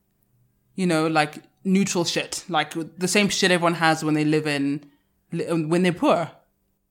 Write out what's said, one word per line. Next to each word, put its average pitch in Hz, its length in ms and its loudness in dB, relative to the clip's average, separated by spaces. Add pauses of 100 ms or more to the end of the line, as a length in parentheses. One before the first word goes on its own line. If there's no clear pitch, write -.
(760)
you 190 120 -2
know, 160 200 2
like, 151 300 0 (280)
neutral 190 400 2
shit. - 440 -6
Like, 151 260 -2 (240)
the 180 100 -2
same 202 200 2
shit 190 220 0
everyone 170 240 2
has 160 300 0
when 151 100 0
they 151 100 2
live 151 220 0
in 143 380 -4 (640)
um, 160 200 -2
when 175 140 2
they're 175 100 2
poor 175 380 0 (600)